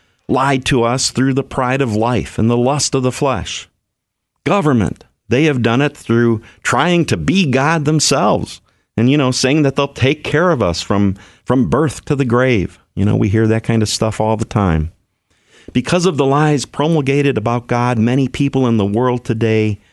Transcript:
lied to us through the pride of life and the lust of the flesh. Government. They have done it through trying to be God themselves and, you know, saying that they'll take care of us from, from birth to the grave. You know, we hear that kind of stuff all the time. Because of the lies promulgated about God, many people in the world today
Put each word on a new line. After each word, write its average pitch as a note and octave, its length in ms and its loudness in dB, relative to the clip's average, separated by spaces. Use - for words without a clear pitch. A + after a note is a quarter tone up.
lied C3 380 0
to B2 180 0
us B2 280 -2
through C3+ 220 0
the C3 100 -2
pride C3 380 -2
of A2+ 140 -2
life A2 440 -2
and A#2 100 2
the A#2+ 80 2
lust C3+ 380 0
of C3+ 80 0
the B2+ 80 0
flesh. A#2+ 580 -4
Government. C#3+ 600 0
They B2+ 180 2
have C#3 160 0
done A#2 200 2
it C#3+ 160 -2
through A#2 440 0
trying E3 420 2
to G#2 120 -2
be E3 320 0
God D3 360 0
themselves D#3 760 0
and, A#2 120 2
you D3 80 4
know, C3 140 2
saying C#3+ 320 2
that C3+ 120 0
they'll C#3+ 120 0
take D3 360 -2
care F3 280 0
of C3 100 0
us F2 200 -2
from, G2+ 340 0
from B2 260 0
birth C#3+ 360 -2
to D3 100 -2
the C3+ 100 0
grave. A#2+ 540 0
You G2 120 -2
know, G#2+ 100 2
we A2 140 0
hear A2 180 2
that A2 160 0
kind A2+ 180 0
of G#2+ 80 -2
stuff A2 320 -2
all A2 160 0
the - 80 -6
time. E2 460 0
Because E3+ 320 0
of E3+ 120 0
the C#3 80 2
lies D3 400 2
promulgated C#3+ 720 0
about A#2 300 -4
God, B2 300 0
many B2+ 300 0
people C3+ 400 -2
in A#2 100 2
the G2+ 80 2
world A#2+ 400 -2
today A2 540 0